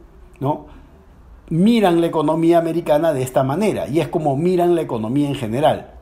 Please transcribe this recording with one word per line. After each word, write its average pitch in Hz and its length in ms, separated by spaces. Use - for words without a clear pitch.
¿no? 143 260
miran 185 500
la 170 80
economía 165 520
americana 165 520
de 131 120
esta 135 200
manera, 135 440
y 139 120
es 147 80
como 151 300
miran 175 380
la 165 60
economía 139 460
en 139 80
general. 120 680